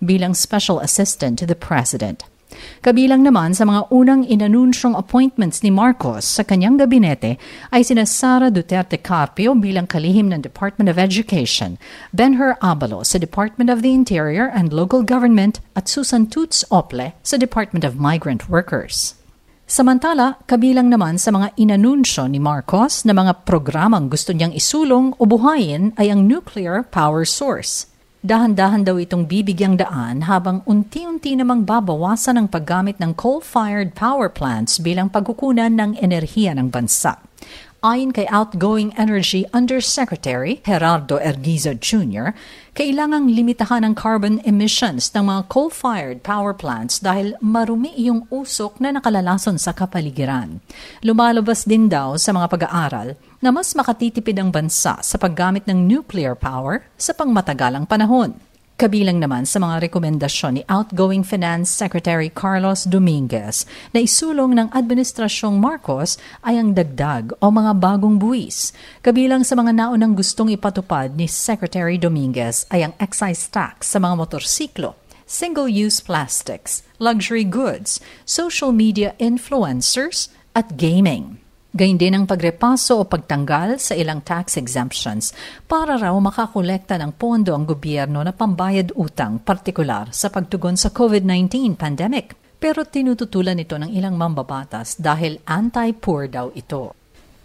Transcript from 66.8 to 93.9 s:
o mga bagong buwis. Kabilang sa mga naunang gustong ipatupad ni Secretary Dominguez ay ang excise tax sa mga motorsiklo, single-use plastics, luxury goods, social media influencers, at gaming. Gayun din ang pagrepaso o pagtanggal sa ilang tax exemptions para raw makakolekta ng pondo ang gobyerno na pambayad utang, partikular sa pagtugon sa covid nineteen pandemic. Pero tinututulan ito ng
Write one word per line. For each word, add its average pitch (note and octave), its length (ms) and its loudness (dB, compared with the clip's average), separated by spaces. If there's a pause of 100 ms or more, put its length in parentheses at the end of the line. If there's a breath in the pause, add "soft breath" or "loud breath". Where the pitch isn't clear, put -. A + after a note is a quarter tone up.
o G#3 80 6
mga G#3+ 240 4
bagong G3 400 4
buwis. A3 560 -2 (320 loud breath)
Kabilang C4 400 4
sa B3 160 0
mga A#3 160 2
naunang A3+ 400 2
gustong G3 400 -2
ipatupad F#3 560 -4
ni E3 160 -4
Secretary F3+ 720 -4
Dominguez C3 720 -2
ay D3+ 160 0
ang D#3 160 -12
excise - 480 -6
tax - 400 -6
sa G3+ 80 0
mga F3+ 160 0
motorsiklo, E3 800 -6 (320 soft breath)
single-use B3+ 720 -2
plastics, - 800 -8 (240 soft breath)
luxury A3+ 400 0
goods, G3+ 560 -4 (240 loud breath)
social C4+ 480 -2
media G#3+ 480 2
influencers, A#3+ 1120 -2 (240 soft breath)
at A3 240 -4
gaming. D#3+ 560 0 (340)
Gayun F#3+ 320 2
din F#3+ 160 2
ang G3 80 0
pagrepaso G3 720 0
o G3 80 0
pagtanggal D#3 720 -2
sa - 160 -6
ilang D#3 320 -4
tax F3 320 -4
exemptions B2 800 -6 (320 loud breath)
para D4+ 320 0
raw F#3 160 0
makakolekta G3 800 -2
ng D3+ 160 -6
pondo A3 400 0
ang D3 80 -2
gobyerno D3 640 -4
na F3+ 80 -4
pambayad F#3+ 640 -2
utang, B2+ 400 -4
partikular C#3 720 -4
sa - 240 -6
pagtugon F3+ 400 -4
sa F#3+ 160 0
covid G#3+ 320 2
nineteen F#3 560 0
pandemic. E3 560 -4 (240 soft breath)
Pero D#4 320 -4
tinututulan A3 720 -2
ito D#3+ 160 -8
ng D3+ 160 -8